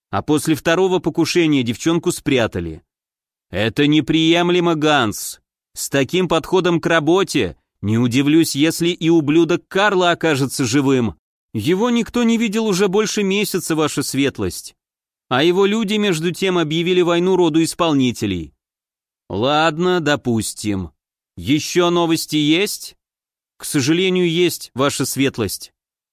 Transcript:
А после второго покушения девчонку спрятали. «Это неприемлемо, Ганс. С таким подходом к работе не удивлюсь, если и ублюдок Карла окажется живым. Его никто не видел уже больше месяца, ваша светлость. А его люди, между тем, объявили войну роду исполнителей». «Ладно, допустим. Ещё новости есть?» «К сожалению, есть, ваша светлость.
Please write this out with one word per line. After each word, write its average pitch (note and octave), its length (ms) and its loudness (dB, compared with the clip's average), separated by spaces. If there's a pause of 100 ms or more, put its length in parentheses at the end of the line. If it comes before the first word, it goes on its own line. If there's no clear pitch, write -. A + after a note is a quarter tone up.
(120)
А G2 100 -4
после D3+ 340 0
второго F3+ 440 0
покушения D#3 640 0
девчонку E3 480 -2
спрятали. G2 720 -4 (680)
«Это A2 360 0
неприемлемо, E3 880 2
Ганс. C#3+ 640 -2 (360)
С - 140 -10
таким D#3 380 0
подходом E3+ 540 0
к - 40 -4
работе D#3+ 680 0 (260)
не G#2+ 160 0
удивлюсь, C#3 580 2
если D#3+ 340 0
и E3 200 -2
ублюдок E3 580 2
Карла F#3+ 440 0
окажется C#3+ 540 -2
живым. B2+ 520 0 (360)
Его F3+ 360 0
никто A#3+ 340 0
не A#3 140 2
видел A3 280 -2
уже G3 240 0
больше G#3 340 0
месяца, F#3+ 520 -2
ваша D3+ 280 -2
светлость. B2 720 -4 (540)
А C3 140 0
его F3 220 4
люди, G#3 280 0
между F3+ 380 0
тем, F#3 260 -2
объявили E3+ 440 0
войну F3 360 2
роду E3 260 2
исполнителей». B2 920 -2 (760)
«Ладно, D#3 720 0
допустим. A2+ 880 -2 (460)
Ещё D3+ 540 0
новости E3 440 0
есть?» D#3 640 -2 (600)
«К - 60 -20
сожалению, F3 680 0
есть, E3+ 440 -2
ваша C3+ 320 -2
светлость. B2 640 -4 (420)